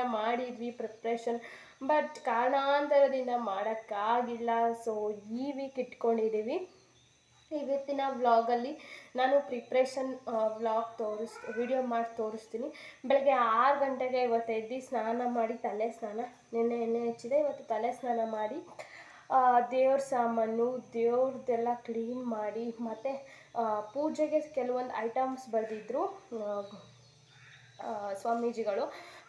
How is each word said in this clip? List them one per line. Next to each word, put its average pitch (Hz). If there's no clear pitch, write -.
ಮಾಡಿದ್ವಿ 240
ಪ್ರಿಪ್ರೇಷನ್, 233
but 294
ಕಾರಣಾಂತರದಿಂದ 277
ಮಾಡೋಕ್ಕಾಗಿಲ್ಲ. 220
So, 214
ಈ 262
ವೀಕ್ 269
ಇಟ್ಕೊಂಡಿದ್ದೀವಿ. 226
ಇವತ್ತಿನ 277
ವ್ಲಾಗಲ್ಲಿ 240
ನಾನು 277
ಪ್ರಿಪ್ರೇಷನ್, 254
ಆ, 220
ವ್ಲಾಗ್ 220
ತೋರಿಸ್-, 214
ವಿಡಿಯೋ 247
ಮಾಡಿ 233
ತೋರಿಸ್ತೀನಿ. 226
ಬೆಳಗ್ಗೆ 262
ಆರು 247
ಗಂಟೆಗೆ 254
ಇವತ್ತು 233
ಎದ್ದು 220
ಸ್ನಾನ 233
ಮಾಡಿ, 240
ತಲೆ 220
ಸ್ನಾನ, 214
ನೆನ್ನೆ 233
ಎಣ್ಣೆ 233
ಹಚ್ಚಿದೆ. 240
ಇವತ್ತು 294
ತಲೆ 233
ಸ್ನಾನ 240
ಮಾಡಿ, 220
ಆ, 247
ದೇವ್ರ 262
ಸಾಮಾನು, 233
ದೇವ್ರದ್ದೆಲ್ಲ 233
ಕ್ಲೀನ್ 240
ಮಾಡಿ, 226
ಮತ್ತು, 254
ಆ, 214
ಪೂಜೆಗೆ 302
ಕೆಲವೊಂದು 247
ಐಟಮ್ಸ್ 254
ಬರ್ದಿದ್ರು, 220
ಆ, 208
ಆ, 202
ಸ್ವಾಮೀಜಿಗಳು, 233